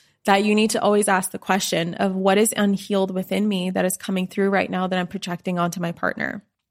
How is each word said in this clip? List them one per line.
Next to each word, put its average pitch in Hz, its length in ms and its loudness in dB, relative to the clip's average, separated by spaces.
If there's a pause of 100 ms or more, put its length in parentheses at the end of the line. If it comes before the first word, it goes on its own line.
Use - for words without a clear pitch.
(260)
that 202 180 4
you 208 100 4
need 214 180 4
to - 100 -2
always 208 260 4
ask 190 240 0
the - 80 -8
question 175 560 -2
of, 190 200 0
"What 190 220 4
is 214 180 2
unhealed 196 560 0
within 190 360 -2
me 185 240 -2
that 185 140 0
is 185 120 -2
coming 185 300 -4
through 196 220 0
right 196 200 0
now 185 180 -4
that 185 120 -2
I'm 180 80 -4
projecting 180 500 -6
onto 175 240 -2
my 170 100 -4
partner?" - 520 -4 (280)